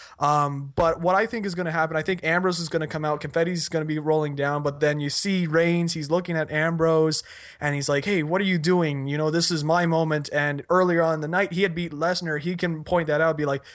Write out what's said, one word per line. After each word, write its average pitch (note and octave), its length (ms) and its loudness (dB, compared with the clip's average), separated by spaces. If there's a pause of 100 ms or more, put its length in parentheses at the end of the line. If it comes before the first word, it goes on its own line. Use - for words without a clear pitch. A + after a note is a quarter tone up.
(200)
Um, C#3+ 560 0
but E3 240 2
what F3+ 160 2
I A3 100 2
think A3+ 200 -4
is F3 100 -4
gonna E3+ 160 -4
happen, D#3+ 240 0
I D#3 60 0
think F#3 200 -4
Ambrose F3 380 0
is D#3+ 80 -6
gonna D#3 180 -2
come D#3 180 -6
out, D3+ 160 -2
confetti's E3 480 -2
gonna D#3 180 -4
be D#3 120 -4
rolling D3+ 380 0
down, C#3+ 260 -2
but C#3+ 160 -4
then D3 220 2
you C#3+ 100 -2
see F#3 380 0
Reigns, E3+ 460 2
he's D3 160 -6
looking F3 260 0
at D#3 160 -4
Ambrose, D#3+ 720 2 (360)
and D3 140 0
he's C#3+ 140 -2
like, C#3+ 160 0
"Hey, G3 180 0
what E3 180 -2
are G3+ 40 0
you F#3 140 2
doing? D3+ 500 0
You D3 100 -2
know, D#3 140 0
this E3+ 180 2
is D#3 140 0
my E3+ 200 2
moment." D#3+ 480 0
And C#3+ 380 -2
earlier F3+ 320 4
on E3 120 2
in D#3 80 -2
the D3 60 -4
night, F3+ 260 0
he F#3 80 0
had F3+ 120 0
beat E3+ 160 -6
Lesnar. D#3+ 480 -2
He F3 160 -4
can E3 300 -4
point E3+ 240 0
that D3+ 120 2
out, D#3+ 160 2
be D3 100 -2
like, C#3 180 -2 (100)